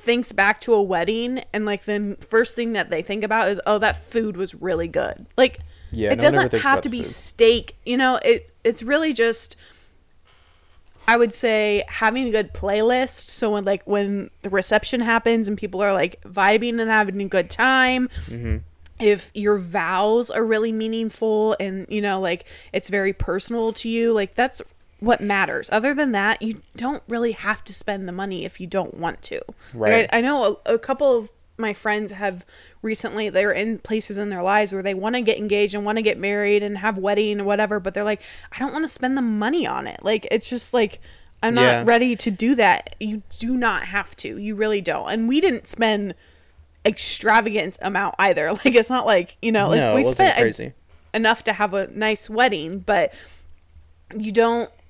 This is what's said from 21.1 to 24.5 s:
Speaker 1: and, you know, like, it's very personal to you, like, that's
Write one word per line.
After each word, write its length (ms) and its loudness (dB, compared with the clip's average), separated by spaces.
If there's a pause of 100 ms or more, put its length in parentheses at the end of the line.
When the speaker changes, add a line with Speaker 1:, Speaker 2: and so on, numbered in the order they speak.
Speaker 1:
and, 300 -6
you 140 -4
know, 180 -2
like, 240 -2 (280)
it's 160 -4
very 240 0
personal 600 -2
to 140 -8
you, 240 2
like, 240 -2
that's 260 0 (380)